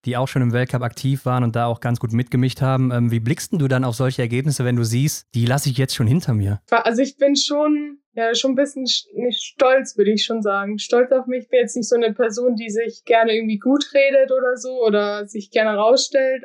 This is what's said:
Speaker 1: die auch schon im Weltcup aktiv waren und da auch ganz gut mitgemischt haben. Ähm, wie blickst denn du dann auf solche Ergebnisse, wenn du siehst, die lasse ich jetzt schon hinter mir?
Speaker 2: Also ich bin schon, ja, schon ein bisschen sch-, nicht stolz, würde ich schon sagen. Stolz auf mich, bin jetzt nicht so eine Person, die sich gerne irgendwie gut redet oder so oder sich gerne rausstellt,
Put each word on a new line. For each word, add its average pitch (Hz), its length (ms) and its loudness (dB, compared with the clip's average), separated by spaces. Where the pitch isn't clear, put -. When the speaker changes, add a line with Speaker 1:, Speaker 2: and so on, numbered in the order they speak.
Speaker 1:
die 120 120 -2
auch 131 100 0
schon 135 140 -2
im 120 100 2
Weltcup 123 320 -2
aktiv 131 420 -4
waren 127 180 2
und 113 120 0
da 120 100 0
auch 117 140 -2
ganz 120 200 -2
gut 113 140 -4
mitgemischt 123 480 0
haben. 131 300 2
Ähm, 120 200 2
wie 117 80 0
blickst 117 320 -4
denn 185 80 0
du 139 80 2
dann 131 160 2
auf 120 120 -2
solche 131 260 -2
Ergebnisse, 131 420 -2
wenn 123 120 2
du 120 80 2
siehst, 123 500 -2
die 117 120 2
lasse 139 240 0
ich 120 80 -2
jetzt 135 180 -2
schon 117 120 0
hinter 139 260 2
mir? 101 360 0
Speaker 2:
Also 233 320 2
ich 269 160 -2
bin 277 180 2
schon, 294 640 -2
ja, 226 220 -2
schon 269 160 0
ein 247 40 -2
bisschen 277 300 -2
sch-, - 300 -4
nicht 240 260 -2
stolz, - 560 -2
würde 202 140 4
ich 208 120 0
schon 226 200 -4
sagen. 202 340 -4
Stolz 247 340 0
auf 262 140 2
mich, 247 240 -6
bin 254 120 4
jetzt 214 140 -4
nicht 233 140 -4
so - 60 2
eine 226 180 2
Person, 240 420 0
die 226 140 -6
sich 220 360 -4
gerne 226 300 4
irgendwie 220 220 -2
gut 277 360 0
redet 277 380 2
oder 254 260 0
so 254 280 -4
oder 208 400 0
sich 202 260 -12
gerne 220 260 0
rausstellt, 262 680 2